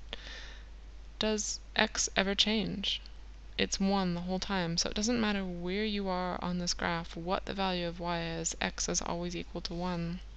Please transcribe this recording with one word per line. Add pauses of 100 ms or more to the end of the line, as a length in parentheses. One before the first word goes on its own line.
(1200)
does (160)
x
ever
change? (560)
It's
one
the
whole
time,
so
it
doesn't
matter
where
you
are
on
this
graph,
what
the
value
of
y
is,
x
is
always
equal
to
one. (180)